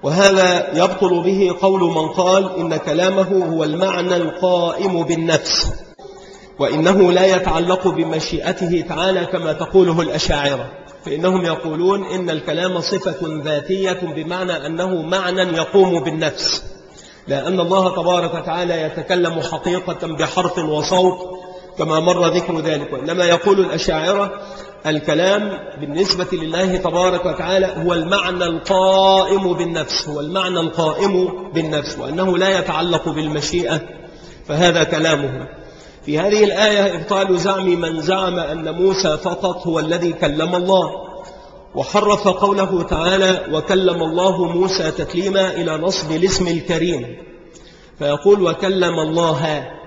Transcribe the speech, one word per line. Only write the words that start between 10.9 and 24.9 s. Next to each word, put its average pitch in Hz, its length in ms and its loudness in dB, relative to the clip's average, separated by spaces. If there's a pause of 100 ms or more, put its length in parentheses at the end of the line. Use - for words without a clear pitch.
فإنهم 180 380 0
يقولون 170 600 0
إن 180 260 -4
الكلام 170 500 -2
صفة 160 640 -4
ذاتية، 180 580 -2
بمعنى 165 640 -6
أنه 170 360 -2
معنى 180 380 -2
يقوم 170 640 2
بالنفس، 156 600 -2 (640)
لأن 143 320 -2
الله 180 360 2
تبارك 170 380 0
وتعالى 170 480 -4
يتكلم 165 580 -2
حقيقة 175 680 -4
بحرف 165 520 -2
وصوت 180 600 2 (600)
كما 156 220 0
مر 175 260 4
ذكر 170 340 0
ذلك. 151 320 -2
وإنما 165 320 -2
يقول 175 360 4
الأشاعرة: 175 720 0 (540)
"الكلام 170 640 0 (300)